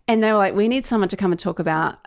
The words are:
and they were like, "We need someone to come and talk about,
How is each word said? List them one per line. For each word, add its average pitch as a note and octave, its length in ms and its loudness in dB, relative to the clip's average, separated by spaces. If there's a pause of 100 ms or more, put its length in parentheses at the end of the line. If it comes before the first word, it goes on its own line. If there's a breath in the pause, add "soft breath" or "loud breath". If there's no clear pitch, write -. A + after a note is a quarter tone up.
and A3 160 2
they G#3+ 100 2
were G#3+ 60 2
like, G3 160 2
"We G#3 140 2
need B3+ 180 -2
someone G#3 220 0
to G3 80 -4
come F#3 160 0
and F3 80 -2
talk E3+ 180 -4
about, D#3+ 480 -2